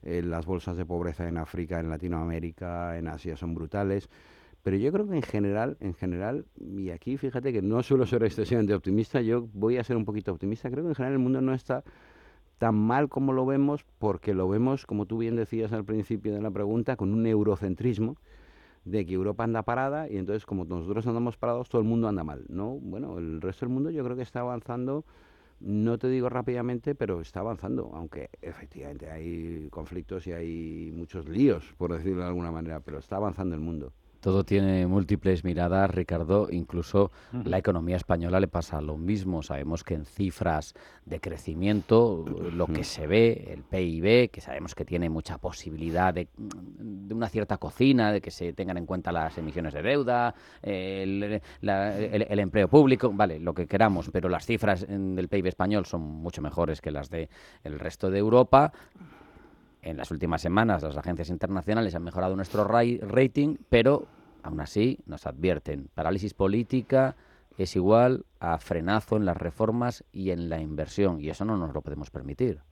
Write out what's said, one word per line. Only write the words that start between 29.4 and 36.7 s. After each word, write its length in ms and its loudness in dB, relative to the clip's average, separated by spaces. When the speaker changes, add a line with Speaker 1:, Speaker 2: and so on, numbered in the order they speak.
Speaker 1:
conflictos 560 -10
y 40 -8
hay 640 -8
muchos 320 -10
líos, 500 2
por 140 -2
decirlo 300 -2
de 60 -4
alguna 220 -4
manera, 300 -6
pero 200 -12
está 180 -8
avanzando 380 -4
el 60 -6
mundo. 300 -6
Speaker 2:
Todo 240 4
tiene 440 4
múltiples 560 2
miradas, 480 2
Ricardo. 580 2
Incluso 600 2